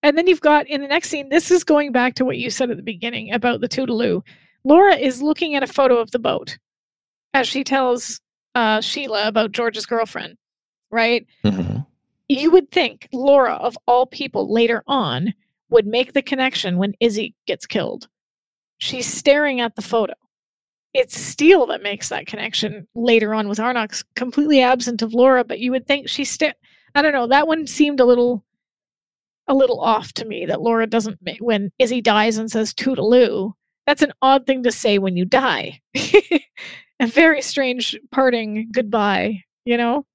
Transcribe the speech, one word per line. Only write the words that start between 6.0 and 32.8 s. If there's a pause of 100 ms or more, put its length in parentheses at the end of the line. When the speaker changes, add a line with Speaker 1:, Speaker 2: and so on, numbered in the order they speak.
Speaker 1:
the
boat (760)
as
she
tells, (360)
uh,
Sheila
about
George's
girlfriend, (540)
right? (200)
Speaker 2:
Mm-hmm. (480)
Speaker 1:
You
would
think
Laura,
of (100)
all
people,
later
on, (360)
would
make
the
connection
when
Izzy (100)
gets
killed. (720)
She's
staring
at
the
photo. (800)
It's
Steele
that
makes
that
connection
later
on
with
Arnox, (120)
completely
absent
of
Laura,
but
you
would
think
she
sta-, (420)
I
don't
know,
that
one
seemed
a
little, (1040)
a
little
off
to
me,
that
Laura
doesn't
ma-,
when
Izzy
dies
and
says,
"Toodaloo," (320)